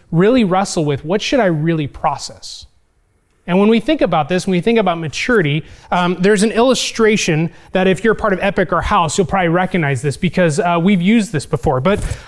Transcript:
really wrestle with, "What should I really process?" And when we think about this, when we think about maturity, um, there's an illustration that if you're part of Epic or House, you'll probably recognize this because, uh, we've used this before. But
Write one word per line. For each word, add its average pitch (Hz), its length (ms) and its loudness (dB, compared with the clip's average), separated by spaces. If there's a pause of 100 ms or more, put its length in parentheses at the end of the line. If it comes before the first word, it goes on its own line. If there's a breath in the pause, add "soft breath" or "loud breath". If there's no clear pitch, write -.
(120 soft breath)
really 214 320 4
wrestle 185 400 -2
with, 143 180 -2
"What 185 200 -2
should 277 180 0
I 208 60 2
really 160 400 -2
process?" - 800 -8 (800)
And 180 120 0
when 208 120 4
we 226 100 4
think 311 220 0
about 165 260 0
this, 180 180 -2
when 190 60 0
we 175 80 0
think 226 180 2
about 180 200 0
maturity, 160 680 -2 (260 loud breath)
um, 180 300 0
there's 196 220 2
an 220 100 0
illustration 214 960 0 (240 loud breath)
that 190 160 2
if 185 160 0
you're 220 100 4
part 202 200 -2
of 175 80 -6
Epic 190 280 0
or 170 120 -2
House, 180 340 0
you'll 190 100 2
probably 185 220 0
recognize 165 540 0
this 143 160 -4
because, 170 420 0
uh, 170 180 0
we've 185 220 2
used 208 320 2
this 151 140 -4
before. 139 340 -2
But 190 240 0 (240 loud breath)